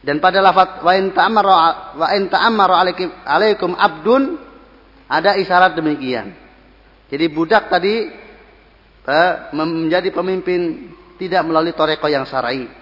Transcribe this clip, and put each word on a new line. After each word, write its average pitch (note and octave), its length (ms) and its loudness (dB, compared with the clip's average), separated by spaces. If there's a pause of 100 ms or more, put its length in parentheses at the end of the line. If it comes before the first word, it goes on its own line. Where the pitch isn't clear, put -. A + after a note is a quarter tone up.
Dan C#3+ 160 -4
pada F3+ 240 2
lafaz F#3 400 2
"wa E3+ 160 2
in F#3+ 160 -2
ta'ammara, G3 400 2 (460)
wa D#3 180 -2
in G3 160 -2
ta'ammara G3 460 2
alaikum, F3+ 340 -2 (140)
alaikum F3+ 500 0
abdun," G#3+ 640 0 (640)
ada E3 320 2
isyarat F3+ 400 2
demikian. C3 560 -4 (800)
Jadi D#3 160 -2
budak E3 400 0
tadi, G3+ 400 -2 (960)
eh, E3 280 2 (200)
mem-, D#3+ 320 -4
menjadi F3 240 0
pemimpin F3+ 800 -4 (320)
tidak F3+ 240 0
melalui E3 320 -2
toreko D#3 320 -2
yang C#3 160 0
syar'i. B2+ 400 -6 (180)